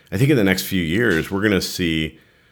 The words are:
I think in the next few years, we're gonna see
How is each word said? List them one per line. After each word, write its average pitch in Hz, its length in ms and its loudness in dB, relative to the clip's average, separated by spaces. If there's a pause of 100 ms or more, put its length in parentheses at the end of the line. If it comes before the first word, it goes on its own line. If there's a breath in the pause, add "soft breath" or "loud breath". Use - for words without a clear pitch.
(120 soft breath)
I 95 60 -6
think 135 120 2
in 147 80 4
the 107 60 2
next 95 180 2
few 92 220 -2
years, 85 480 0
we're 98 100 -2
gonna 101 180 2
see 80 600 -4 (320 soft breath)